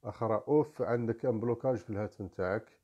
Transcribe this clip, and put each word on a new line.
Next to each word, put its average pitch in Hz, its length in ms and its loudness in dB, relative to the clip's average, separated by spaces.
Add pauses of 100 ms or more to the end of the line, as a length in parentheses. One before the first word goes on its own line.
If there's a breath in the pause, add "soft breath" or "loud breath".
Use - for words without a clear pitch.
اخ - 180 -4
رؤوف 131 600 2
عندك 117 440 0
ان 117 140 2
بلوكاج 120 360 0
في - 140 -8
الهاتف 104 320 -4
نتاعك. 95 600 -4